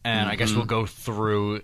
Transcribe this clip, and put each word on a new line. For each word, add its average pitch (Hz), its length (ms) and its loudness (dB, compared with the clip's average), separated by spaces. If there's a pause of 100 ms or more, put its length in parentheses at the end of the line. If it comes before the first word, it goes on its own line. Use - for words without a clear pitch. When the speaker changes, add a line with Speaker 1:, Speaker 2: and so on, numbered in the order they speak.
Speaker 1:
and 110 240 2
I 104 60 -2
guess 110 140 2
Speaker 2:
Mm-hmm. 107 80 2
Speaker 1:
we'll 117 80 2
go 113 200 0
through 104 800 -2